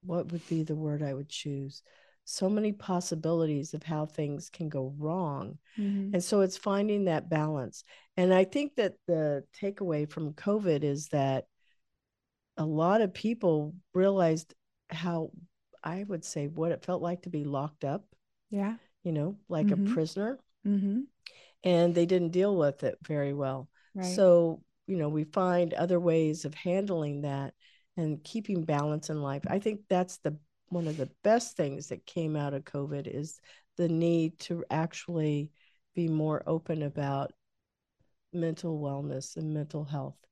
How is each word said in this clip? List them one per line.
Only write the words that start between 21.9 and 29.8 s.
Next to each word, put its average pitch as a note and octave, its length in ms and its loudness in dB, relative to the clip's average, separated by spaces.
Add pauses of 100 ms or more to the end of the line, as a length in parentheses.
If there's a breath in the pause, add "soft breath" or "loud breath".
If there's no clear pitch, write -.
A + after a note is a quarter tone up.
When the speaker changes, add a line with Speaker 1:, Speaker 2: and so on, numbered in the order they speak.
Speaker 1:
they E3+ 120 4
didn't F3 260 2
deal F#3+ 240 2
with C#3+ 280 2
it - 120 0 (100)
very C#3+ 280 -2
well. C3+ 340 -4 (260 soft breath)
Speaker 2:
Right. F#3 120 -6
Speaker 1:
So, F3 560 6 (240)
you F#3+ 100 -2
know, D3+ 140 0
we D3+ 140 0
find F3 500 2
other F3 260 2
ways D#3+ 460 2
of D3 80 -8
handling F3 680 -2
that C#3 300 -4 (460 soft breath)
and D#3 260 -2
keeping G3+ 400 -4
balance D3+ 460 0
in D#3 100 -2
life. C#3 260 -4
I F#3+ 120 0
think G#3 300 -4